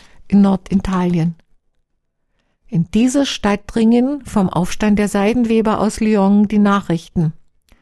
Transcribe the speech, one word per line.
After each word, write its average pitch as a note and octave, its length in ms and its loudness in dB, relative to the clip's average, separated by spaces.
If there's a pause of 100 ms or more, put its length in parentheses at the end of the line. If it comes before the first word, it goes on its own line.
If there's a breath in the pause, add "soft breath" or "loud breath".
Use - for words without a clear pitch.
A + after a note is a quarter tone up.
(280 loud breath)
in G3+ 140 4
Norditalien. F#3 960 0 (1300)
In E3+ 260 -2
diese B3+ 320 2
Stadt G#3 420 -4
dringen A#3+ 560 0
vom F#3+ 260 -2
Aufstand G#3 480 -2
der G#3 120 0
Seidenweber A3 720 0
aus G#3+ 180 -2
Lyon G#3 480 2
die G#3 120 0
Nachrichten. F3+ 760 -2 (480)